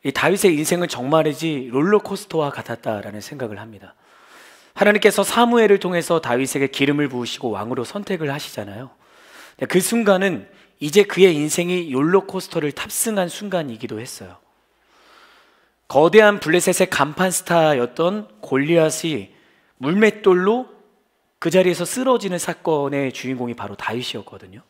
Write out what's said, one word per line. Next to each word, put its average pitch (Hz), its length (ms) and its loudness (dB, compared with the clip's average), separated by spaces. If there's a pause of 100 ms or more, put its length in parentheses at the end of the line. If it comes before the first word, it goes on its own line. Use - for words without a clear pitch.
이 139 80 -4
다윗의 180 440 2
인생은 170 320 -2
정말이지 147 840 -2
롤러코스터와 170 800 0
같았다라는 107 720 -8
생각을 113 380 -12
합니다. 104 360 -20 (800)
하나님께서 208 480 4
사무엘을 233 560 4
통해서 175 420 -2
다윗에게 131 460 -2
기름을 143 400 0
부으시고 123 420 -6
왕으로 113 360 -6
선택을 180 460 -6
하시잖아요. 117 600 -12 (760)
그 180 100 2
순간은 190 680 0 (320)
이제 156 240 2
그의 185 320 4
인생이 170 560 -2
롤러코스터를 165 840 0
탑승한 202 560 -4
순간이기도 139 720 -8
했어요. 95 380 -16 (1500)
거대한 196 520 6
블레셋의 175 500 2
간판 165 420 0
스타였던 165 1120 0
골리앗이 156 920 0 (440)
물맷돌로 208 880 2 (720)
그 165 100 -4
자리에서 175 360 2
쓰러지는 220 540 -2
사건의 143 720 -4
주인공이 123 420 -8
바로 104 220 -12
다윗이었거든요. 107 960 -10